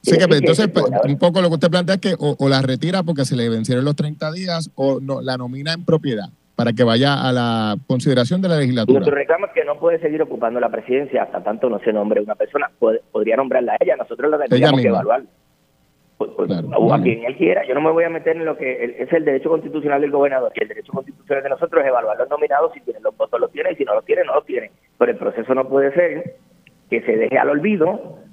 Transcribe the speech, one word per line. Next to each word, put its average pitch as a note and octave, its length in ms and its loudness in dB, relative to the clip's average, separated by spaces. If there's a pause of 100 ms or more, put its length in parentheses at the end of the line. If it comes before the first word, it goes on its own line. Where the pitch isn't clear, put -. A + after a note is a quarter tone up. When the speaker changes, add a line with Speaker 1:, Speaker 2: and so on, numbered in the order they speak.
Speaker 1:
Sí, - 80 -2
Speaker 2:
Quiere F3 160 6
Speaker 1:
que, - 0 -
Speaker 2:
decir - 20 2
que D#3+ 80 6
Speaker 1:
entonces, E3 300 4
Speaker 2:
el E3+ 60 -2
Speaker 1:
pues, F3 120 2
Speaker 2:
gobernador C3 260 2
Speaker 1:
un C#3+ 80 0
poco F3 220 2
lo F3 80 2
que E3 60 2
usted E3 160 2
plantea F3+ 240 2
es F#3 60 -2
que F#3 180 -2
o, C#3+ 200 -2
o C#3 100 2
la C3+ 120 4
retira D3+ 420 -2
porque D#3 220 -2
se C3 100 -2
le A#2 140 0
vencieron A#2 360 0
los D3 120 0
treinta D3+ 340 -4
días, E3+ 440 -6
o C3+ 260 0
no, C3+ 220 -6
la B2+ 140 -4
nomina C3 360 -8
en E3+ 120 -8
propiedad C#3+ 440 0 (280)
para A#2 160 0
que A#2 100 2
vaya B2 400 4
a B2+ 100 0
la A2+ 440 0 (100)
consideración C3 560 2
de F#3 60 0
la E3 80 2
legislatura. B2+ 420 2
Speaker 2:
Nuestro C#3 160 2
reclamo D#3+ 320 0
es - 60 -12
que D#3+ 120 0
no C#3+ 140 -4
puede E3+ 220 2
seguir D#3 220 -2
ocupando A#2+ 360 -2
la A#2 120 0
presidencia B2+ 520 -2
hasta F#2+ 180 -6
tanto G#2+ 300 -2
no G#2 80 -4
se G#2+ 140 0
nombre G#2 280 0
una G#2 140 -4
persona. - 340 -4 (120)
Pod-, A2+ 200 2 (120)
podría A2 240 0
nombrarla B2 420 0
ella, - 160 2
nosotros B2 340 -4
la D#3 100 2
Speaker 1:
Ella C#3+ 80 -2
Speaker 2:
tendríamos B2+ 340 4
que B2 80 2
Speaker 1:
misma. - 140 2
Speaker 2:
evaluar. A#2+ 200 2 (920)
Pues, - 180 -4
pues, - 140 -2
Speaker 1:
Claro, D#3+ 220 -2
Speaker 2:
o A2 220 4
a - 60 4
Speaker 1:
muy - 60 0
bien. A2+ 160 0
Speaker 2:
quien A#2+ 100 -4
él - 60 -8
quiera. - 280 2
Yo B2+ 100 -2
no C#3 60 0
me D#3 120 2
voy E3 100 2
a E3+ 60 0
meter E3 280 -2
en E3 80 -6
lo D3+ 120 -2
que B2+ 280 -4
el, A#2+ 140 -4
es - 140 -4
el E3 120 2
derecho D3 260 0
constitucional D3 500 -2
del D3 100 0
gobernador. C3 460 0
Y A2 80 -2
el G#2+ 40 -8
derecho G#2+ 240 -14
constitucional C3+ 520 -6
de C#3 60 -4
nosotros D#3+ 300 0
es C#3 80 2
evaluar A2+ 300 0
los B2+ 100 -2
nominados, D3 460 0
si - 60 -20
tienen - 240 -10
los G#2+ 120 -2
votos, - 220 -4
los A#2+ 140 -2
tienen, D#3+ 220 -4
y - 20 -12
si C#3+ 80 -4
no G#2+ 100 -2
los A2 100 -2
tienen, D#3+ 220 0
no C3 80 -2
los D3 100 0
tienen. A#2 280 -8 (260)
Pero A#2+ 140 2
el G#2 40 -4
proceso A2+ 380 -4
no B2+ 140 -2
puede C#3 260 2
ser E3+ 440 -2 (520)
que A#2 120 -2
se A2 140 0
deje A#2 220 2
al B2+ 120 2
olvido F3+ 680 0 (140)